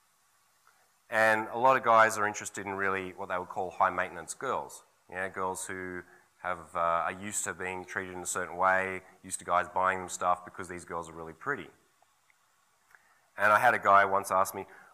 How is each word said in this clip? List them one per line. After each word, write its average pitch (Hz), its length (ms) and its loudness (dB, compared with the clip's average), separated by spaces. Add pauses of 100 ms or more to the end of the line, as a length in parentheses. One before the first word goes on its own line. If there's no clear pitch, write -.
(1080)
And 110 440 4
a 117 60 -4
lot 131 180 6
of 123 60 0
guys 110 360 6
are 104 80 0
interested 104 400 -8
in 98 80 -4
really 95 380 -2
what 95 160 -12
they 92 100 -4
would 92 100 -8
call 95 220 -6
high 92 200 2
maintenance 87 440 -6
girls. 101 500 -6 (240)
Yeah, 92 200 -6
girls 95 380 -6
who 92 360 -8 (400)
have, 87 320 -8
uh, 85 320 0
are 92 60 -4
used 101 320 -8
to 95 100 -6
being 92 300 -8
treated 92 300 -8
in 90 60 -10
a 87 60 -10
certain 87 300 -6
way, 92 460 2 (200)
used 95 160 -10
to - 60 -14
guys 87 240 0
buying 92 320 0
them 90 100 -8
stuff - 340 -2
because - 240 -14
these 87 160 -12
girls 85 240 -8
are 80 60 -18
really 82 180 -12
pretty. 95 380 -8 (1700)
And 104 140 6
I 104 60 8
had 120 140 6
a 107 60 2
guy 98 260 6
once 98 260 0
ask 95 240 2
me, 98 120 -8 (280)